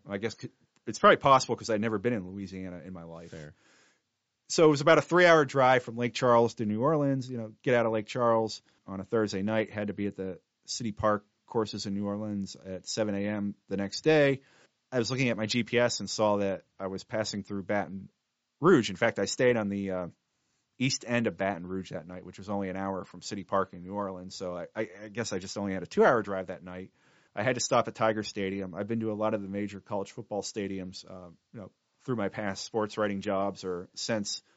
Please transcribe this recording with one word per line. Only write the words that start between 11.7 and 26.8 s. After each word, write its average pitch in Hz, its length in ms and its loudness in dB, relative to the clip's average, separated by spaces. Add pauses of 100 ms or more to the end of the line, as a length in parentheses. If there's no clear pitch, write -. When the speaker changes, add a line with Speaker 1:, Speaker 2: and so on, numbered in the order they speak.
Speaker 1:
in 101 80 -4
New 101 140 -4
Orleans 101 480 -6 (100)
at 92 220 -12
seven 107 280 -2
A 101 120 -2
M 104 260 -4 (140)
the 95 100 -4
next 98 240 -6
day. 143 400 4 (500)
I 127 80 0
was 113 100 0
looking 127 200 0
at 107 80 0
my 110 100 -2
G 117 160 0
P 120 160 0
S 120 200 2
and 98 100 -8
saw 104 280 2
that 98 260 -2 (160)
I 98 80 -6
was 95 160 -8
passing 107 400 -4
through 101 200 -6
Baton 95 460 -4 (500)
Rouge. 135 320 6
In 90 40 -8
fact, 117 220 0
I 101 80 0
stayed 123 320 2
on 104 120 -2
the, 98 220 -4
uh, 90 160 -4 (680)
east 127 300 -2
end 120 200 0
of 90 80 -4
Baton 95 300 -4
Rouge 92 260 -8
that 82 160 -10
night, 90 180 -14
which 90 120 -18
was 98 120 -12
only 101 200 -4
an 92 60 -6
hour 98 300 -4
from 90 160 -18
City 101 220 -10
Park 95 300 0
in 87 100 -16
New 92 100 -12
Orleans. 95 420 -8
So 90 200 -8
I, 87 200 -8
I, 107 140 -6 (160)
I - 40 -14
guess 107 240 -8
I 95 60 -4
just 95 180 -12
only 101 160 -4
had 90 100 -6
a - 40 -10
two-hour 160 340 4
drive 98 260 -6
that 90 160 -12
night. 92 280 -14 (440)